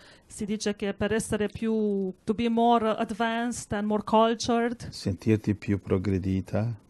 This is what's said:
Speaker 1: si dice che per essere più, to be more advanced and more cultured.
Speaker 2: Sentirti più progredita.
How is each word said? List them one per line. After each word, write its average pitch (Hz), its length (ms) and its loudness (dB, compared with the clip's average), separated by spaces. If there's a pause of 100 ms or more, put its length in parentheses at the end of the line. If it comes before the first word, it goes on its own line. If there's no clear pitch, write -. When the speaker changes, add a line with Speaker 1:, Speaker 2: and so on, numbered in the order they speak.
(260)
Speaker 1:
si - 200 -8
dice 208 300 -4
che 202 180 -4
per 208 180 -2
essere 214 380 0
più, 208 600 -2 (120)
to 220 100 -2
be 233 160 -2
more 233 460 4
advanced 226 800 -4
and 208 140 -2
more 214 160 0
cultured. 233 840 2
Speaker 2:
Sentirti - 680 0
più 101 240 -2
progredita. 98 1120 -2